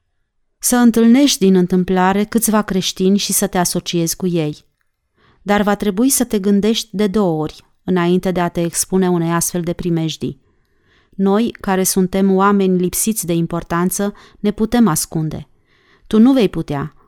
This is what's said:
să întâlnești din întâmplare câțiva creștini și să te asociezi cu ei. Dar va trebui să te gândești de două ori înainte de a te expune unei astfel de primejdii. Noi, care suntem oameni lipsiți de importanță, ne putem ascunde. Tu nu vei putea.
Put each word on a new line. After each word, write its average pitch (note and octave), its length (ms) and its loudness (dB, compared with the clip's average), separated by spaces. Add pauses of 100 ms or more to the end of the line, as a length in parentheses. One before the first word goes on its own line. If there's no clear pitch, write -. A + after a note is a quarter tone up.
(600)
să - 160 -2
întâlnești A#3+ 640 4
din F#3+ 160 4
întâmplare F#3 680 2
câțiva G#3+ 380 0
creștini F#3+ 560 0
și G3 160 -6
să G3 140 0
te F#3+ 100 -6
asociezi F3 580 -2
cu F#3 120 -6
ei. D#3+ 380 -4 (760)
Dar G3+ 200 0
va G3+ 140 0
trebui G#3 340 -2
să C4 140 0
te A#3 160 -2
gândești G3+ 560 0
de G#3 120 0
două F3+ 340 0
ori - 240 -10 (180)
înainte F3+ 480 0
de F3+ 80 -4
a F3 80 0
te E3+ 140 -6
expune F3+ 480 -2
unei E3 220 0
astfel E3+ 300 -4
de E3+ 120 -4
primejdii. D#3+ 680 -6 (680)
Noi, G3 500 0
care F#3+ 240 -2
suntem F#3+ 520 0
oameni F#3+ 440 2
lipsiți F3+ 460 -4
de E3+ 80 -2
importanță, F3 800 -2 (260)
ne G#3 120 -2
putem A3 360 2
ascunde. D#3 640 -6 (580)
Tu A3 120 2
nu B3+ 140 6
vei A3+ 160 2
putea. D3 440 -6 (140)